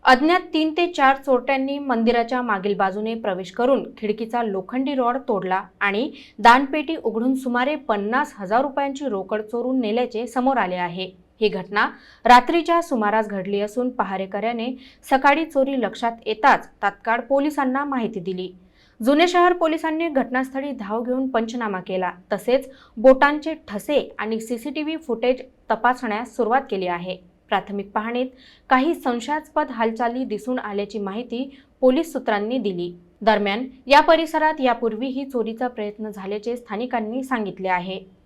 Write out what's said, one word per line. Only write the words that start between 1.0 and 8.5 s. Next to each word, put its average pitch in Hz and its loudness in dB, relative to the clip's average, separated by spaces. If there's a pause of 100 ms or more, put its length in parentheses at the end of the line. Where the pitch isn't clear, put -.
चोरट्यांनी 269 0
मंदिराच्या 240 0
मागील 208 -2
बाजूने 202 -2
प्रवेश 190 -6
करून 247 2 (140)
खिडकीचा 226 -4
लोखंडी 226 -4
रॉड 247 0 (100)
तोडला 190 -2 (180)
आणि 202 0 (280)
दानपेटी 269 4
उघडून 233 -2
सुमारे 262 -2
पन्नास 233 -2
हजार 202 0